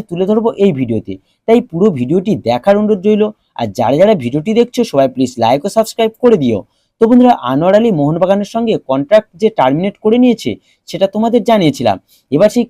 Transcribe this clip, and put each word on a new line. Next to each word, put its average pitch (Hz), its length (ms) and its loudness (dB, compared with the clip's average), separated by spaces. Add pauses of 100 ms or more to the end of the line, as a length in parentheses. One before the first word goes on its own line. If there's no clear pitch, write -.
তুলে 175 180 -4
ধরবো 214 220 0 (160)
এই 196 80 2
ভিডিওতে, 113 420 -6 (340)
তাই 233 120 4 (100)
পুরো 175 160 0 (120)
ভিডিওটি 175 340 -2 (140)
দেখার 123 340 0
অনুরোধ 214 240 -2
রইল। 208 180 0 (380)
আর 117 60 -2 (120)
যারা 123 180 0
যারা 208 260 4
ভিডিওটি 151 320 -4
দেখছো 240 260 0 (100)
সবাই 135 240 2
প্লিজ 131 180 -2 (100)
লাইক 127 220 0
ও 202 120 -6
সাবস্ক্রাইব 220 360 -2 (120)
করে 226 200 4
দিও। 110 160 0 (400)
তো 226 100 2
বন্ধুরা, 247 240 6 (160)
আনোয়ার 175 280 2
আলী 233 200 2
মোহনবাগানের 180 560 0
সঙ্গে 226 200 -2 (140)
কন্ট্রাক্ট 143 420 0 (100)
যে 220 80 2 (100)
টার্মিনেট 151 360 0 (100)
করে 220 140 2
নিয়েছে 247 320 0 (380)
সেটা 185 260 -2
তোমাদের 226 340 0
জানিয়েছিলাম। 143 480 0 (340)
এবার 170 240 2
সেই 240 160 0